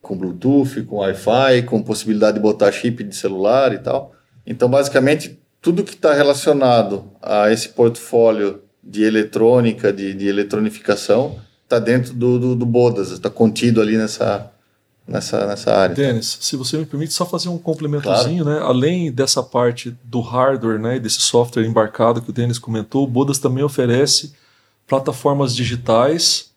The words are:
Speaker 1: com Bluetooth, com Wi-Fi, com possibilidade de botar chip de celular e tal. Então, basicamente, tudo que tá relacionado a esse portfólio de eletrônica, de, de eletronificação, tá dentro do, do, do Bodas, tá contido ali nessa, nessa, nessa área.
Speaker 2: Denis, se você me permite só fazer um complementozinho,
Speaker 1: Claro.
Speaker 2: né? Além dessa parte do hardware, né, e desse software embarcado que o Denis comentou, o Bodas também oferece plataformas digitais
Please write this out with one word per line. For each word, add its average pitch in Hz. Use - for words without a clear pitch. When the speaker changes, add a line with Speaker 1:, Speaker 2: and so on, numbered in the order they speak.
Speaker 1:
com 101
Bluetooth, 113
com -
Wi-Fi, 120
com 117
possibilidade 107
de 104
botar 107
chip 120
de 101
celular 107
e 98
tal. 131
Então, 123
basicamente, 139
tudo 170
que -
tá 156
relacionado 135
a 104
esse 113
portfólio 113
de 104
eletrônica, 110
de, 98
de 98
eletronificação, 107
tá 120
dentro 123
do, 123
do, 123
do 120
Bodas, 107
tá 104
contido 113
ali 110
nessa, 107
nessa, 104
nessa 104
área. 92
Speaker 2:
Denis, 123
se -
você 127
me 160
permite 151
só 180
fazer 175
um 170
complementozinho, 147
Speaker 1:
Claro. 147
Speaker 2:
né? -
Além 151
dessa 131
parte 123
do 117
hardware, 120
né, 117
e 127
desse 110
software 120
embarcado 113
que 117
o -
Denis 120
comentou, 113
o -
Bodas 135
também 131
oferece 143
plataformas 135
digitais 120